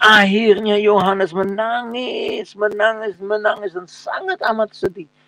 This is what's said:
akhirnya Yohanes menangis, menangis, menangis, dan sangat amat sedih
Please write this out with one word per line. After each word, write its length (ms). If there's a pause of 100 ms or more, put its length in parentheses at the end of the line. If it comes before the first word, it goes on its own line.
akhirnya 800
Yohanes 560
menangis, 1200
menangis, 640
menangis, 560
dan 80
sangat 560
amat 320
sedih 320 (240)